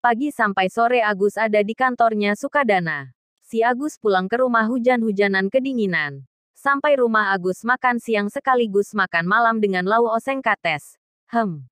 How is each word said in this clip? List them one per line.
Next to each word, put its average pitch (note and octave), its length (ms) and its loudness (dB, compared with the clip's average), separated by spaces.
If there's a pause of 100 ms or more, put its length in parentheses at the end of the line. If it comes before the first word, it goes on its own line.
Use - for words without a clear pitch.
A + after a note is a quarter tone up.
Pagi A#3+ 320 0
sampai G3 400 0
sore A#3 320 2
Agus G3+ 320 0
ada G#3+ 240 0
di G#3 160 -4
kantornya A3+ 560 0
Sukadana. F#3 800 -2 (320)
Si A3+ 160 -4
Agus B3 400 0
pulang F#3+ 320 0
ke A#3+ 80 -2
rumah A#3 240 2
hujan-hujanan G#3+ 880 0
kedinginan. F3+ 720 -2 (320)
Sampai C#4+ 400 0
rumah G#3+ 400 2
Agus F#3 320 -4
makan B3 320 0
siang G#3 320 -2
sekaligus A3+ 640 0
makan F3 320 -2
malam A3+ 320 2
dengan F#3 240 0
lau A3+ 240 2
oseng B3 320 -4
kates. E3+ 560 -4 (320)
Hem. F3+ 440 -4